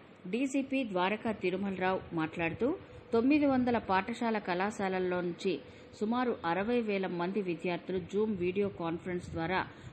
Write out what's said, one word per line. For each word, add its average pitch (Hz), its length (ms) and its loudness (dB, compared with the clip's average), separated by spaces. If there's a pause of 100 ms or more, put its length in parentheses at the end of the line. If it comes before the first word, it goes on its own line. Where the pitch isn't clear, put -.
(260)
డీజీపీ 262 580 0
ద్వారకా 208 480 0
తిరుమలరావు 185 680 0 (120)
మాట్లాడుతూ, 170 640 0 (360)
తొమ్మిది 277 340 6
వందల 247 320 4
పాఠశాల 220 600 0
కళాశాలల్లో 185 840 0
నుంచి 175 400 0 (400)
సుమారు 233 440 2
అరవై 202 360 2
వేల 196 260 0
మంది 180 360 0
విద్యార్థులు 180 560 -2
Zoom 202 380 0
వీడియో 185 320 0
కాన్ఫరెన్స్ 175 600 -4
ద్వారా 165 360 0 (260)